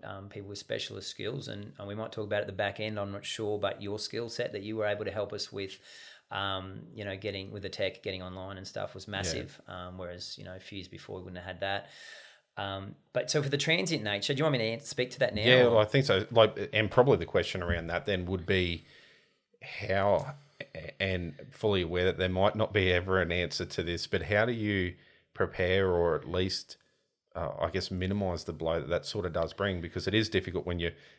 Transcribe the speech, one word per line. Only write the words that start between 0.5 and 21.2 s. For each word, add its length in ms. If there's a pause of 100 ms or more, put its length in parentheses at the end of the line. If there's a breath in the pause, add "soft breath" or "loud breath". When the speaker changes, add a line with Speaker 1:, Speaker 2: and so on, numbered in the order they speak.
Speaker 1:
with 80
specialist 500
skills, 400
and, 300
and 100
we 80
might 160
talk 140
about 160
at 40
the 60
back 260
end, 220
I'm 100
not 160
sure, 320
but 240
your 160
skill 300
set 240
that 100
you 140
were 100
able 180
to 60
help 220
us 200
with, 280 (500 loud breath)
um, 520 (120)
you 100
know, 120
getting 340
with 140
the 40
tech, 360
getting 180
online 340
and 120
stuff 260
was 140
Speaker 2:
Yeah. 20
Speaker 1:
massive. 560
Um, 320
whereas, 400
you 60
know, 100
a 60
few 180
years 80
before 300
we 80
wouldn't 200
have 120
had 60
that. 260 (680 loud breath)
Um, 380 (180)
but 200
so 100
for 60
the 100
transient 460
nature, 280
do 60
you 60
want 80
me 60
to 60 (100)
an-, 60
speak 300
to 80
that 160
now, 80
Speaker 2:
Yeah, 220
Speaker 1:
or? 80
Speaker 2:
well, 80
I 60
think 180
so. 260
Like, 420
and 160
probably 280
the 100
question 380
around 240
that 180
then 200
would 200
be 380 (960 loud breath)
how, 540 (640)
and 340 (160)